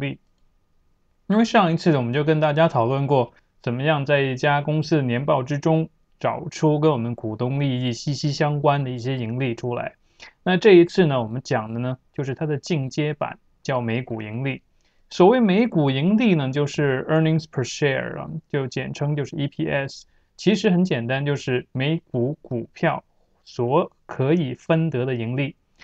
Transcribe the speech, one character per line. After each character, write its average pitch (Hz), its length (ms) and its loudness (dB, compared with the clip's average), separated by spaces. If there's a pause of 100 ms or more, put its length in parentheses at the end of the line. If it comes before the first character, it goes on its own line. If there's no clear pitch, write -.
利。 139 180 -8 (1080)
因 196 100 4
为 226 80 6
上 202 260 4
一 165 60 0
次 160 180 4
我 131 60 2
们 120 100 -2
就 147 140 0
跟 156 160 2
大 151 100 2
家 160 160 4
讨 123 180 2
论 135 220 0
过， 131 240 2 (300)
怎 120 120 -4
么 127 100 -4
样 147 220 0
在 143 140 2
一 131 160 0
家 143 260 0
公 151 220 -2
司 160 140 2
的 147 40 2
年 123 240 -2
报 147 160 2
之 139 160 -4
中 160 300 2 (320)
找 120 300 -4
出 151 280 2
跟 156 140 2
我 135 60 0
们 117 180 -4
股 107 220 -8
东 127 240 -2
利 127 200 -2
益 123 120 -2
息 143 200 -6
息 143 200 -4
相 147 280 -2
关 143 220 2
的 127 60 -4
一 123 80 -6
些 127 200 -4
盈 120 220 -4
利 127 160 -2
出 123 200 -6
来。 117 180 -8 (500)
那 185 140 2
这 208 160 8
一 170 100 10
次 175 220 4
呢， 135 180 0
我 110 60 -6
们 123 120 -8
讲 113 320 -4
的 117 60 -4
呢， 127 180 -4 (160)
就 - 80 -8
是 131 140 -4
它 160 100 -6
的 151 120 -2
进 139 320 -4
阶 151 240 -4
版， - 260 -8 (220)
叫 131 180 -4
每 117 240 -2
股 110 180 -8
盈 110 220 -8
利。 135 180 -6 (480)
所 180 200 6
谓 254 100 4
每 214 280 4
股 151 220 2
盈 151 280 2
利 214 180 4
呢， 135 140 0
就 143 180 0
是 139 420 0
earnings 160 360 2
per - 180 -4
share 131 560 -2
啊， - 100 -10 (220)
就 135 160 -2
简 135 240 -6
称 147 240 -2
就 143 80 -4
是 165 140 -10
E 143 100 -4
P 156 220 -6
S。 139 360 -6 (300)
其 202 200 2
实 208 160 0
很 175 120 4
简 135 220 -2
单， 135 180 -2
就 143 120 0
是 127 380 -4
每 147 360 -2
股 131 320 -2
股 117 320 -8
票 143 300 -2 (420)
所 131 460 -2 (160)
可 135 260 -2
以 135 220 -2
分 160 340 0
得 127 160 -2
的 135 80 -4
盈 117 240 -4
利。 143 180 -4 (280)